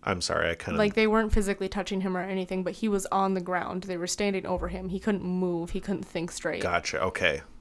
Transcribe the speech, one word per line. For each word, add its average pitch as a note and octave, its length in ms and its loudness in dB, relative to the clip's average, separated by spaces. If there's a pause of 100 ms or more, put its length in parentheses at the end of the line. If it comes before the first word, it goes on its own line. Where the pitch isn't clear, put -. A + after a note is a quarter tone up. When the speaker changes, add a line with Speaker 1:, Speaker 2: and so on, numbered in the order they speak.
Speaker 1:
I'm F#2 180 0
sorry, E2 300 2
I - 40 0
kinda - 220 -4
Speaker 2:
Like, G#3 160 4
they A3 140 4
weren't A3 260 4
physically G3+ 340 2
touching F#3+ 340 -2
him F#3+ 140 0
or F3+ 60 -2
anything, F#3 420 -2
but F3+ 120 -2
he A3 120 -2
was G3+ 200 2
on G3 260 2
the F#3 80 0
ground. F3+ 420 -2
They F#3 140 -4
were F3 100 -2
standing G3 380 0
over F3+ 240 -2
him. F#3 200 -6
He F#3 100 -2
couldn't G3 240 2
move. F3+ 480 0
He F#3+ 100 -2
couldn't F#3+ 240 -2
think E3+ 260 -4
straight. - 300 -2
Speaker 1:
Gotcha. F2 400 0
Okay. E2 400 2 (200)